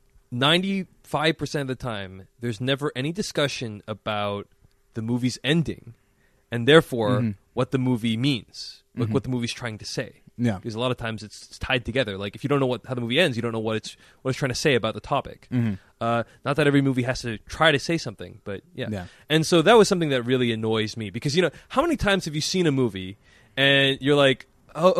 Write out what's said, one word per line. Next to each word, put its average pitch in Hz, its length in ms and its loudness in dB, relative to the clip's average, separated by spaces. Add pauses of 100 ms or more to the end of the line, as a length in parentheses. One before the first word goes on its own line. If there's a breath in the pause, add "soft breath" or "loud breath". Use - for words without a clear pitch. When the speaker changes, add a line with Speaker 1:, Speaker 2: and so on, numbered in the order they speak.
(320)
Speaker 1:
ninety-five 160 1040 0
percent 139 320 -4
of 131 80 -6
the - 60 -20
time, 95 440 -8 (120)
there's 117 200 -4
never 135 360 -2
any 135 160 -4
discussion 135 760 -4
about 104 600 -4 (480)
the 117 60 -6
movie's 120 420 -2
ending, 127 500 -2 (580)
and 117 160 -2
therefore 117 520 4
Speaker 2:
Mm-hmm. 117 120 0 (220)
Speaker 1:
what 127 180 -2
the 135 60 2
movie 120 400 0
means, - 640 -4 (120)
like, 120 100 -2
Speaker 2:
Mm-hmm. 110 80 0
Speaker 1:
what 139 100 2
the 127 60 -8
movie's 120 240 -4
trying 110 240 -10
to 107 80 -16
say. - 360 -10 (180)
Speaker 2:
Yeah. 117 180 2
Speaker 1:
Because 107 180 -8
a 110 40 -4
lot 127 120 0
of 120 60 -4
times 113 260 -8
it's, - 240 -18
it's - 100 -20
tied 131 260 -2
together. 113 320 -2
Like, 101 200 -8
if - 80 -8
you 139 40 -2
don't 143 120 2
know 135 80 2
what, 123 180 -4
how 131 80 -8
the 123 80 -4
movie 120 180 0
ends, 151 160 2
you 117 60 -2
don't 117 120 -4
know 113 60 -6
what 110 180 -2
it's, - 200 -10 (240 soft breath)
what 131 80 -4
it's 127 80 -2
trying 135 140 -2
to - 40 -6
say 147 200 2
about 110 180 0
the 107 60 -10
topic. - 520 -6
Speaker 2:
Mm-hmm. 117 220 2 (260 soft breath)
Speaker 1:
Uh, 117 240 0 (220 soft breath)
not 139 120 0
that 151 100 4
every 139 160 6
movie 131 180 2
has 123 220 -4
to 113 160 -6
try - 320 0
to 139 80 2
say 165 180 -2
something, 98 460 -12
but 98 180 -10 (140)
yeah. 123 160 -8
Speaker 2:
Yeah. 92 140 -6 (260 soft breath)
Speaker 1:
And 156 160 4
so 170 160 6
that 208 160 8
was 196 80 8
something 170 220 0
that 131 120 0
really 123 300 2
annoys 110 440 -2
me 107 140 -8
because, 123 260 -4
you 185 60 4
know, 160 80 2 (200 loud breath)
how 269 120 0
many 320 160 0
times 196 280 0
have 151 100 -8
you 151 60 -2
seen 180 260 0
a 147 40 4
movie 98 460 -2 (380 soft breath)
and 139 440 4
you're 143 160 2
like, 135 300 2 (300)
"Oh, 170 240 4